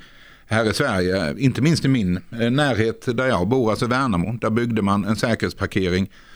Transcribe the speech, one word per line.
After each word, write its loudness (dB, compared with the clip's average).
här 0
i -2
Sverige. 0
Inte 0
minst 2
i 2
min, 0
eh, 2
närhet 0
där 0
jag 0
bor, 2
alltså 0
Värnamo. 0
Där -4
byggde 0
man 2
en 0
säkerhetsparkering -2